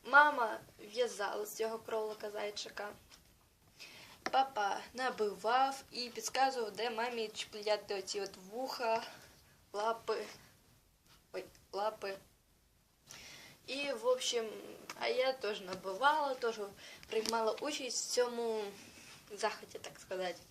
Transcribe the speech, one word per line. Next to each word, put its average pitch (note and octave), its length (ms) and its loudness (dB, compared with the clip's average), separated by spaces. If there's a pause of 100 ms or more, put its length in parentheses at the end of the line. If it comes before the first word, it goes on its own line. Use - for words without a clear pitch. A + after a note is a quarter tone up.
мама C4 560 8 (200)
в'язала G#3 680 -2
з G#3 100 -10
цього A3 240 -2
кролика G#3+ 520 -4
зайчика. G#3 580 -6 (1300)
Папа G#3 560 2 (140)
набивав A#3 1000 2
і A#3+ 180 -6
підказував, A3+ 600 2
де G#3 180 -2
мамі A3+ 380 -2
чіпляти G#3 680 -2
оці G3 260 -4
от F#3+ 160 -8 (140)
вуха, A3+ 520 0 (720)
лапи. G#3+ 520 0 (1080)
Ой, F#3 120 -6 (260)
лапи. G3+ 460 -2 (1500)
І, C#4 260 -4
в A3+ 160 -2
общем, A#3+ 420 2 (500)
а A#3 80 0
я B3+ 260 2
теж G#3 280 -4
набивала, G3+ 720 2
теж A3+ 240 0 (480)
приймала A3 440 2
участь C#4 560 -4
в - 40 -8
цьому A#3 520 0 (680)
заході, G#3 480 -4
так - 200 -14
сказати. F#3 400 -4 (120)